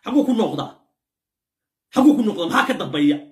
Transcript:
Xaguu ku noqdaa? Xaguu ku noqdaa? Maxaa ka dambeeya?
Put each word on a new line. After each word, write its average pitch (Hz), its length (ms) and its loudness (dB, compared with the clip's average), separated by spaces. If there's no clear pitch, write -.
Xaguu 254 200 0
ku 262 80 -2
noqdaa? 151 400 -4
Xaguu 262 220 6
ku 240 60 -2
noqdaa? 170 260 -2
Maxaa 262 180 0
ka 262 80 -2
dambeeya? 147 440 -2